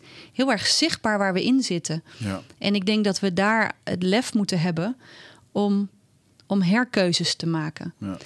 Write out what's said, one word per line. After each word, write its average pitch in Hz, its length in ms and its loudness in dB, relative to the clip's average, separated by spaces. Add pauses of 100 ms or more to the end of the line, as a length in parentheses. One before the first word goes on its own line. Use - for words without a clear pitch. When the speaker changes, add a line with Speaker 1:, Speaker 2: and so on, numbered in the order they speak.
(340)
Speaker 1:
heel 262 180 0
erg 208 160 0
zichtbaar 233 500 0
waar 196 160 2
we 185 100 0
in 262 200 2
zitten. 165 400 -4 (140)
Speaker 2:
Ja. 95 240 -4 (160)
Speaker 1:
En 202 180 -2
ik 190 100 0
denk 214 180 2
dat 196 160 0
we 196 140 0
daar 208 380 2 (120)
het 180 200 -4
lef 196 300 2
moeten 190 260 0
hebben 175 380 0 (540)
om, 202 380 0 (580)
om 202 140 2
herkeuzes 185 720 2
te - 120 -4
maken. 160 500 -4
Speaker 2:
Ja. 190 280 -8